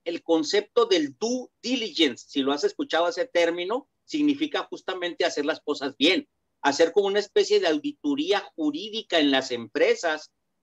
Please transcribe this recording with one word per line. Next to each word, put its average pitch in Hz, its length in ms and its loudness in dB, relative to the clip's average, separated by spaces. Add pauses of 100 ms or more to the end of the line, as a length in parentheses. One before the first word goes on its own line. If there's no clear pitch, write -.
el 170 180 -6
concepto 196 640 2
del 226 320 0
due 240 300 -4 (140)
diligence. 165 680 -2
Si 139 140 -2
lo 135 100 0
has 147 120 -2
escuchado 160 440 0
ese 165 180 -4
término, 175 640 -2 (160)
significa 147 600 0
justamente 175 600 -6
hacer 156 220 -2
las 156 140 -2
cosas 143 360 -6
bien, 156 320 2 (340)
hacer 165 300 2
como 196 160 2
una 202 100 0
especie 202 420 2
de 185 80 0
auditoría 151 720 -2 (160)
jurídica 175 600 -4
en 147 120 4
las 131 200 0
empresas 156 840 -2 (300)